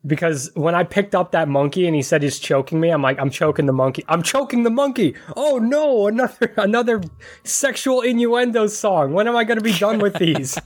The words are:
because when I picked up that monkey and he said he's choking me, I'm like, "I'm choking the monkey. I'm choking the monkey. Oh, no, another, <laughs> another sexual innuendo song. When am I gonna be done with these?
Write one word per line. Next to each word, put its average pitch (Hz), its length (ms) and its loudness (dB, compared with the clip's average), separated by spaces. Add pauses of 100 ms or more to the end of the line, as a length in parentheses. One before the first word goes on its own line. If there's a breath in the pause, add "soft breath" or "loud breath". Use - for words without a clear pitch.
because 151 500 -2
when 170 200 0
I 175 80 2
picked 196 320 -2
up 180 160 0
that 165 160 0
monkey 143 400 0
and 165 80 0
he 143 60 0
said 147 220 0
he's 143 160 -2
choking 143 420 0
me, 170 80 2
I'm 156 120 0
like, 135 180 0
"I'm 139 100 0
choking 151 380 0
the 135 60 0
monkey. 131 360 0
I'm 165 120 0
choking 247 420 0
the 233 60 2
monkey. 247 460 0 (220 loud breath)
Oh, 269 220 0
no, 247 480 2
another, 226 460 -2
<laughs> - 40 -2
another 220 440 0 (440 loud breath)
sexual 262 560 -2
innuendo 233 680 2
song. 180 460 0
When 214 160 2
am 240 80 0
I 233 80 2
gonna 226 160 0
be 214 160 0
done 214 220 0
with 202 160 0
these? 143 500 0